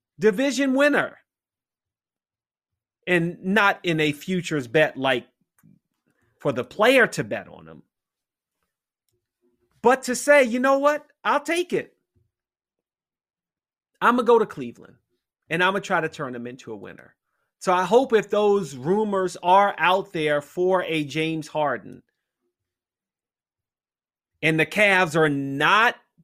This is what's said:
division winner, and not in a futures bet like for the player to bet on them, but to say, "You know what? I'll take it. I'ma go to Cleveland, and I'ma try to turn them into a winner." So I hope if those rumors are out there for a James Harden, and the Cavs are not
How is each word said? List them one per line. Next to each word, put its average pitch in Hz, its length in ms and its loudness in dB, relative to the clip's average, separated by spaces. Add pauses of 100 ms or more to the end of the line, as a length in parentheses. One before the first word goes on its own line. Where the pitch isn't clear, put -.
(200)
division 254 540 0
winner, 277 460 0 (1900)
and 175 380 -2
not 202 400 0
in 165 160 0
a 151 140 0
futures 170 520 -4
bet 147 300 0
like 131 320 -2 (1120)
for 143 140 -4
the 120 100 -6
player 240 420 2
to - 160 -4
bet 104 280 -10
on 80 160 -20
them, 80 180 -20 (2000)
but 254 220 2
to 247 120 -6
say, 294 260 4
"You 247 180 0
know 277 200 2
what? 294 320 -2 (100)
I'll 285 200 0
take 339 320 -4
it. - 240 -6 (2000)
I'ma 240 240 2
go 233 160 6
to 214 60 2
Cleveland, - 500 -14 (540)
and 165 120 -4
I'ma 190 180 0
try 190 200 -4
to 160 80 -4
turn 143 240 -12
them 120 160 -12
into 123 240 -18
a 107 60 -14
winner." - 400 -20 (420)
So 185 140 -2
I 185 100 0
hope 233 300 2
if 208 160 0
those 202 480 0
rumors 190 640 -2
are 196 340 4
out 185 360 0
there 151 280 -2
for 180 420 -2
a 156 200 -4
James 156 460 -6
Harden, 139 540 -6 (2500)
and 160 160 0
the 156 80 2
Cavs 185 520 0
are 156 100 4
not 147 720 0 (240)